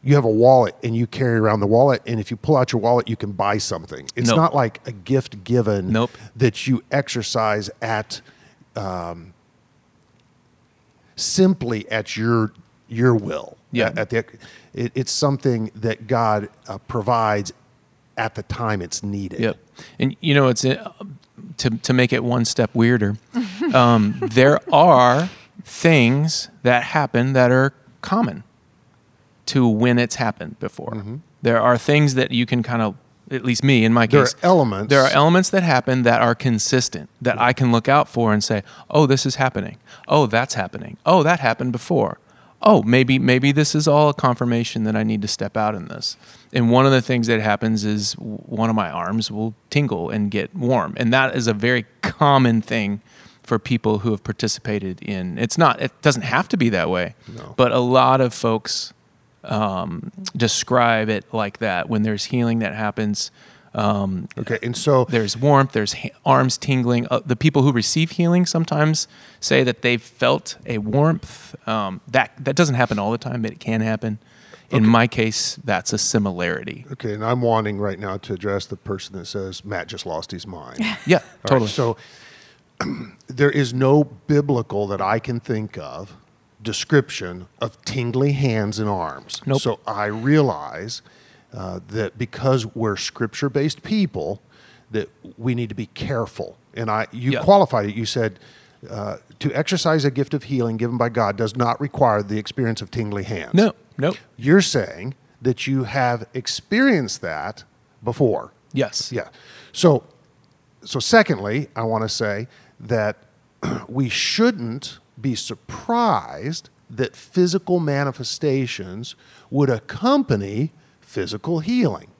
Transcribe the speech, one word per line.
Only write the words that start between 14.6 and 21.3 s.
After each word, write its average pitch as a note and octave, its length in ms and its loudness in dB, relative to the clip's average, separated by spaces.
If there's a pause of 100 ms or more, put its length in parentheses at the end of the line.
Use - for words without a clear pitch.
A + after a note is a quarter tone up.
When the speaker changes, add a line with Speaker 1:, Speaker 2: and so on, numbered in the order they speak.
Speaker 1:
it, A#2+ 220 -4
it's C3 160 -4
something B2+ 640 0
that A2 320 -6
God, G#2+ 420 0 (180)
uh, G2 120 -10
provides G#2+ 720 -2 (680)
at A#2 180 -6
the G#2 80 -10
time G#2+ 380 -4
it's - 220 -8
needed. G2+ 360 -8
Speaker 2:
Yep. A2+ 180 -2 (420)
And, C3 220 -2
you D#3+ 120 0
know, C#3 140 4
it's, B2+ 180 0
uh, F3 260 -2 (680)